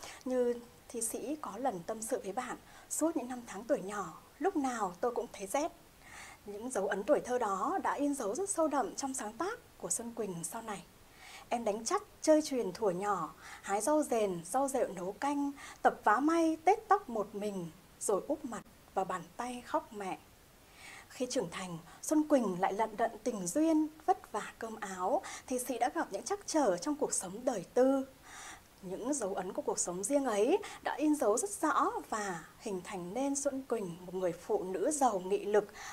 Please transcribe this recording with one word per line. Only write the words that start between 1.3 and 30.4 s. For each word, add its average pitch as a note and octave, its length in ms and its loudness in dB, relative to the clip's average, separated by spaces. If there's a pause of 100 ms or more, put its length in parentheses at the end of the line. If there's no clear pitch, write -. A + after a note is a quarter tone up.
có A3+ 200 -10
lần A3+ 300 -2
tâm A3 160 -6
sự A3 220 -2
với F#3+ 80 -6
bạn: A#3+ 240 -6 (340)
"Suốt D#4+ 260 0
những B3+ 120 -4
năm B3 180 -8
tháng G3 180 -10
tuổi G3 160 2
nhỏ, F#3 420 -8 (160)
lúc F#4 180 2
nào A#3+ 440 0
tôi A#3 140 2
cũng A#3 180 -2
thấy G3 140 -8
rét." D4 260 0 (760)
Những G#3 240 -8
dấu G#3 180 0
ấn G3+ 160 0
tuổi C4 160 6
thơ B3 180 -2
đó A3 440 0
đã G3+ 100 2
in C#4+ 220 2
dấu A3 200 -2
rất F#4+ 160 -2
sâu D#4+ 180 2
đậm B3+ 260 0
trong C4+ 200 -4
sáng G#3+ 180 -6
tác F#4 260 -4 (200)
của F3 120 -8
Xuân A#3 240 -2
Quỳnh G3+ 300 -4
sau A3+ 180 -8
này. G#3 220 -8 (640)
"Em A#3 160 0
đánh G#3+ 200 0
chắt, G4 180 0 (200)
chơi D#4 200 8
chuyền A#3+ 300 -2
thuở G3+ 180 2
nhỏ, F3+ 440 0 (280)
hái G3+ 180 -2
rau D4+ 220 4
rền, G#3+ 420 0
rau C4+ 240 0
rệu C4 200 0
nấu F#3+ 240 -6
canh, C#4+ 400 0 (300)
tập - 220 4
vá A3 160 6
may, D#4+ 440 4
tết A4 240 6
tóc G4+ 200 4
một G#3+ 260 -4
mình, G3 360 -4 (300)
rồi F#3+ 280 2
úp D4+ 160 -2
mặt A3 180 -8 (320)
vào F#3+ 100 0
bàn F3+ 180 -4 (140)
tay B3 300 -8
khóc - 260 -2
mẹ." G3 260 -6 (920)
Khi - 220 -6
trưởng F#3+ 200 0
thành, F3+ 280 -8 (240)
Xuân D4+ 260 4
Quỳnh G#3 320 4
lại F#3+ 120 2
lận A3+ 240 0
đận A#3 140 2 (140)
tình A3 220 -2
duyên, D#4 420 4 (180)
vất - 260 0
vả G3+ 260 -6
cơm A3 220 -8
áo, F#3+ 420 0 (240)
thi B3+ 120 -2
sĩ B3 200 -4
đã A#3+ 160 4
gặp D#4+ 160 0
những A#3 120 -4
trắc G4+ 240 -4
trở B3 300 4
trong F3 200 -2
cuộc - 160 0
sống G3 320 -4
đời A3+ 200 0 (100)
tư. C4+ 320 6 (760)
Những F#3+ 320 -4
dấu G3+ 200 -2
ấn F#3+ 180 -4
của D4 100 -4
cuộc A3 160 -2
sống F3+ 260 -2
riêng C#4 200 2
ấy A#3+ 340 4 (240)